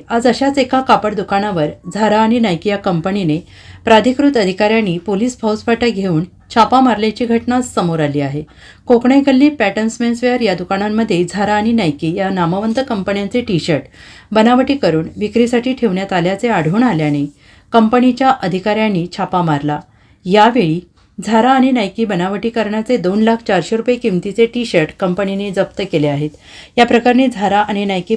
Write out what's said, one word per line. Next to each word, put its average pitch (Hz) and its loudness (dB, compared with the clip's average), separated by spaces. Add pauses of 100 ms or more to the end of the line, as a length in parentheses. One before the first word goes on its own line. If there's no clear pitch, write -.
आज 233 0
अशाच 269 0
एका 262 0
कापड 214 2
दुकानावर 196 -2 (280)
Zara 208 2
आणि 220 2
Nike 196 0
या 202 -2
कंपनीने 185 -2 (460)
प्राधिकृत 247 4
अधिकाऱ्यांनी 208 0
पोलीस 214 -4
फौजफाटा 226 -2
घेऊन 190 -2 (320)
छापा 247 4
मारल्याची 220 0
घटना 233 0
समोर 175 -2
आली 147 -2
आहे. 143 -4 (420)
कोकणे 254 4
गल्ली, 277 4
पॅटर्न्स 220 -2
मेन्सवेअर 240 -2
या 196 0
दुकानांमध्ये 196 -2
Zara 196 -2
आणि 208 0
Nike 165 0
या 190 -2
नामवंत 190 -2 (100)
कंपन्यांचे 202 -4
टी-शर्ट 175 -2 (480)
बनावटी 247 2
करून 165 0 (100)
विक्रीसाठी 233 0
ठेवण्यात 196 -2
आल्याचे 185 -2
आढळून 196 0
आल्याने 151 0 (460)
कंपनीच्या 247 2
अधिकाऱ्यांनी 196 -2 (100)
छापा 180 -2
मारला. 147 -2 (460)
यावेळी 190 2 (420)
Zara 220 2
आणि 262 4
Nike 226 -2
बनावटीकरणाचे 214 -2
दोन 190 0
लाख 226 2 (100)
चारशे 196 0
रुपये 226 0
किमतीचे 202 0
टी-शर्ट 226 -2 (100)
कंपनीने 196 -4
जप्त 190 -4 (100)
केले 151 0
आहेत. 147 -2 (480)
या 240 6
प्रकरणी 240 2
Zara 202 0
आणि 202 -4
Nike 196 -2